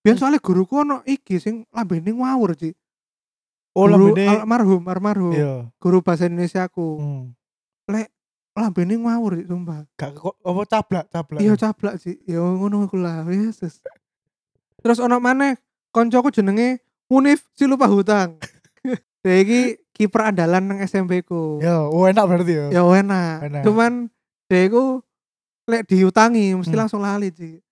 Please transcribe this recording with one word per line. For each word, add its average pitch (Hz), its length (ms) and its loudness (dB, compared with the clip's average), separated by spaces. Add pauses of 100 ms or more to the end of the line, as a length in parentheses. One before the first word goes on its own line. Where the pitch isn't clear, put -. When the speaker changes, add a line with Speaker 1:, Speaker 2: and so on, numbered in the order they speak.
Speaker 1:
Biyen 220 160 4
soalnya 277 220 0
guruku 185 400 0
ono 294 240 -2
iki 262 360 -4
sing 220 300 -8
lambene 185 420 -6
ngawur, 247 420 -2
Cik. 160 220 -8 (960)
Speaker 2:
Oh, 190 160 2
Speaker 1:
Guru 190 240 8
Speaker 2:
lambene 190 240 2
Speaker 1:
almarhum, 214 480 0
almarhum. 185 480 -4
Speaker 2:
Iya. 139 460 -4
Speaker 1:
Guru 180 240 2
bahasa 170 240 -2
Indonesiaku. 175 680 -4
Speaker 2:
Hmm. 143 300 -10 (600)
Speaker 1:
Lek 214 220 -6 (440)
lambene 196 420 -2
ngawur, 233 400 -2
Cik, 165 120 -8
sumpah. 175 320 -8 (160)
Speaker 2:
Gak 143 200 -10
kok 156 240 -10
apa 185 280 -4
cablak, 190 400 -2
cablak. 156 320 -10
Speaker 1:
Iya, 208 160 4
cablak, 208 420 -4
Cik. 175 260 -12
Ya 170 160 -6
ngono 190 440 -2
iku 190 140 -4
lah, 165 280 -4
Yesus. 190 580 -6 (920)
Terus 233 220 0
ono 247 200 0
maneh 262 400 0 (320)
koncoku 240 400 2
jenenge 226 500 0 (260)
Munif 269 460 2
Silupa 269 320 2
Hutang. 196 520 2 (440)
<laughs> - 380 -8
Dia 185 200 2
iki 220 220 4 (300)
kiper 214 340 0
andalan 185 400 0
nang 196 160 -6
S 196 140 -6
M 190 100 0
P 180 160 -2
ku. 160 380 -6
Speaker 2:
Ya, 165 200 0
oh 156 260 0
enak 202 200 4
berarti 175 300 0
ya. 147 180 -4
Speaker 1:
Ya 175 80 4
enak. 180 640 2
Speaker 2:
Enak. 147 180 -6
Speaker 1:
Cuman 233 460 0 (380)
dia 185 180 2
iku 254 340 0 (680)
lek 233 180 -2
diutangi 196 680 4
mesti 180 160 -6
Speaker 2:
Hmm. 214 100 -2
Speaker 1:
langsung 220 200 -4
lali, 202 280 -4
Cik. 165 320 -16 (120)